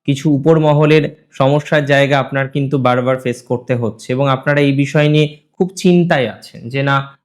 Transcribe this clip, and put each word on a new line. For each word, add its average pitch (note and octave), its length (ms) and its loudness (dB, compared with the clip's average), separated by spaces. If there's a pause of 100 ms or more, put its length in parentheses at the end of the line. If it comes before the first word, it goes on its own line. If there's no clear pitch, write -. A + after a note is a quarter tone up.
কিছু C#3+ 240 -2
উপর D3 300 2
মহলের D3+ 720 2
সমস্যার D3 540 0
জায়গা C#3 340 2
আপনার C3+ 300 -4
কিন্তু C#3 280 -4
বারবার B2+ 420 0
ফেস B2 220 -6
করতে B2 340 -4
হচ্ছে A#2 380 -6
এবং C#3 160 -2
আপনারা C#3 300 0
এই C#3+ 120 2
বিষয় C#3+ 380 0
নিয়ে D3+ 280 0 (160)
খুব F#3 220 -4
চিন্তায় E3+ 540 2
আছেন - 400 -16
যে C#3 140 -4
না, C#3 420 -2